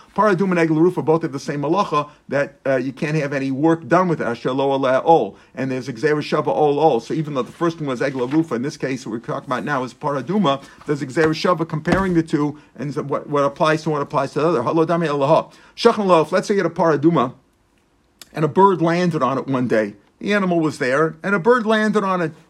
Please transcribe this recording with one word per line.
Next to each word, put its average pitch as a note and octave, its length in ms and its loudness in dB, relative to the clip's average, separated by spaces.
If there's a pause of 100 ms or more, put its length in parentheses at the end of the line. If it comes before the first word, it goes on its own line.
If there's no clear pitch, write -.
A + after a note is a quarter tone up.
(160)
Paraduma G3 420 2
and E3 100 2
Eglarufa D#3+ 360 2
both D#3+ 180 2
have D#3 80 -6
the C3+ 80 -8
same C#3+ 240 -6
malacha D3+ 480 -2 (180)
that, C3+ 380 -4
uh, C3+ 80 2
you C3 180 -2
can't D3+ 220 -4
have C#3+ 180 -2
any C3+ 200 -2
work E3 340 0
done F3+ 220 2
with D3+ 120 -2
it. A2 40 -2
Asher A#2+ 260 -4
lo C3+ 260 0
aleh C3 280 2
ol. D3 320 4 (180)
And C3 160 -6
there's B2+ 160 -6
Gzeira C#3+ 360 -2
Shava D3 260 -2
ol D3 320 2
ol. D3+ 180 4
So C#3 160 -6
even D3+ 200 -4
though B2+ 80 -2
the - 100 -8
first E3 260 -2
one D#3 80 -6
was B2+ 140 -4
Eglarufa, C3+ 560 -2
in A#2+ 60 -2
this D3 140 -6
case C3 300 -6
what G#2 60 -8
we're G#2 80 -6
talking C#3 260 -8
about B2+ 160 -4
now B2+ 220 -4
is A#2 100 -12
Paraduma, C#3+ 640 -2 (260)
there's D3 160 -4
Gzeira D#3 320 0
Shava E3 340 -2
comparing F3 460 -2
the D#3+ 100 2
two D3 340 -2 (160)
and C#3 180 -8 (160)
what, - 200 -6
what C#3+ 160 0
applies D#3+ 400 0
to E3 60 -2
what D3 120 -2
applies C#3 300 -4
to C#3+ 80 -2
the D#3 80 2
other. C#3 160 0
Halo D#3 200 2
dami E3+ 220 0
alaha. C#3+ 460 2 (240)
Shachan G#3+ 300 2
lof, E3 260 4
let's G3 160 0
say G#3+ 60 2
you G3 100 0
had - 60 0
a E3 100 -16
Paraduma D3 540 2 (960)
and D#3+ 100 -4
a D#3 60 2
bird F3+ 320 4
landed E3 420 2
on C3 140 0
it A#2+ 100 -4
one B2+ 220 -2
day. A2 260 0 (240)
The G3 140 -4
animal F#3 280 0
was D#3 180 -2
there, D3 440 0
and G3 120 0
a G3+ 40 2
bird A#3 280 2
landed G#3+ 380 2
on F#3 160 0
it. D#3+ 120 -2 (180)